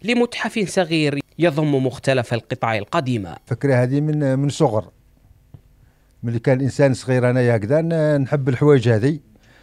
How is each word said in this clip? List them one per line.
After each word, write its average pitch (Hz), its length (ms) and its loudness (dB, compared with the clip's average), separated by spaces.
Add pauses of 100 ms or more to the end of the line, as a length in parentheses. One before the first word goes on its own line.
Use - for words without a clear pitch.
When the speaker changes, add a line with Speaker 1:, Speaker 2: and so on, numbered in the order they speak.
Speaker 1:
لمتحف 233 680 -2
صغير 156 520 0 (180)
يضم 147 480 0
مختلف 127 480 -2
القطع 117 420 -4
القديمة. 110 600 -4 (100)
Speaker 2:
فكرة 135 280 0
هذه 123 260 2
من، 147 380 0
من 143 100 0
صغر، 117 360 0 (1400)
من 120 60 -6
اللي 117 120 -4
كان 135 160 2
الإنسان 131 380 2
صغير 123 360 0
أنا 123 260 2
هكذا 110 240 0
ن-، 156 400 0
نحب 135 280 -2
الحوايج 135 400 4
هذه، 120 300 2 (440)